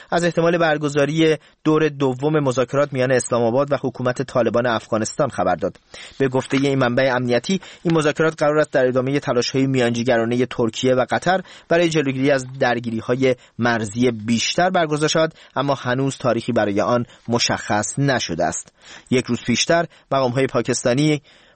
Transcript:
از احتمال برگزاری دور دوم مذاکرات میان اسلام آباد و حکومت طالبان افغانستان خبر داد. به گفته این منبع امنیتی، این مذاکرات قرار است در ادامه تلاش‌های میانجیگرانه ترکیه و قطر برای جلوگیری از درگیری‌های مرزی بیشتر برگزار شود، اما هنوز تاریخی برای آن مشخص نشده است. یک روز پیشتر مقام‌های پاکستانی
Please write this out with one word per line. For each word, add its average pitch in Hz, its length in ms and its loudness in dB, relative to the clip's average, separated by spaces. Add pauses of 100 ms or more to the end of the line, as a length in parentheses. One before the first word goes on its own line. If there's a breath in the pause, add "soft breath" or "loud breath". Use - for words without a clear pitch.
(100)
از 175 140 0
احتمال 170 340 2
برگزاری 151 800 2 (280 soft breath)
دور 156 240 4
دوم 139 500 0
مذاکرات 135 540 0
میان 131 200 0
اسلام 120 300 0
آباد 131 300 2
و 131 100 0
حکومت 123 400 -2
طالبان 120 440 0
افغانستان 113 600 -2
خبر 90 260 0
داد. 87 220 -4 (420 loud breath)
به 135 100 2
گفته 127 300 -2
این 135 200 0
منبع 131 380 2
امنیتی، 123 440 0 (220 loud breath)
این 165 120 2
مذاکرات 160 480 0
قرار 151 160 2
است 151 140 0
در 131 140 4
ادامه 127 320 0
تلاش‌های 135 480 0
میانجیگرانه 120 800 2
ترکیه 127 480 0
و 127 160 2
قطر 175 300 0 (280 loud breath)
برای 170 200 4
جلوگیری 139 420 0
از 135 160 0 (120)
درگیری‌های 123 760 0 (240 soft breath)
مرزی 117 520 0
بیشتر 117 600 0
برگزار 156 380 0
شود، 160 260 0 (220 loud breath)
اما 139 180 0
هنوز 131 420 -2
تاریخی 117 360 -2
برای 107 280 0
آن 117 260 0 (220 loud breath)
مشخص 113 680 -2
نشده 123 460 -2
است. - 280 -6 (380 loud breath)
یک 123 140 2
روز 120 160 -4
پیشتر 170 460 0 (260 soft breath)
مقام‌های 135 340 0
پاکستانی 131 760 0 (340 soft breath)